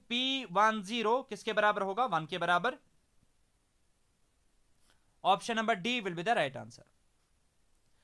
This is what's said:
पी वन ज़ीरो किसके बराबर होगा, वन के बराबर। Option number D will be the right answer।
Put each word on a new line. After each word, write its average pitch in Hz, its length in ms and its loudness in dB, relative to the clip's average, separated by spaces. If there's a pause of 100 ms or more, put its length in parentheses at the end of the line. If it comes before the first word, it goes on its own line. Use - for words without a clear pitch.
पी 262 360 0
वन 214 380 2
ज़ीरो 226 400 0
किसके 214 300 -6
बराबर 202 300 2
होगा, 196 220 0
वन 160 220 -2
के 180 120 -6
बराबर। 175 380 2 (2500)
Option 202 300 2
number 220 260 0
D 240 200 -2
will 185 140 -4
be - 80 -6
the 226 100 2
right 143 220 -2
answer। 113 320 -16 (1160)